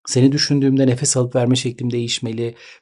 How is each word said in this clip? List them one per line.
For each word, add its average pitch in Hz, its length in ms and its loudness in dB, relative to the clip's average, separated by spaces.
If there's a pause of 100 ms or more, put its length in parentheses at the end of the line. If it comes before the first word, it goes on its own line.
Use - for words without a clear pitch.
Seni 135 260 4
düşündüğümde 139 540 2
nefes 127 300 0
alıp 123 180 -2
verme 127 220 2
şeklim 123 340 -6
değişmeli, 117 640 -6 (280)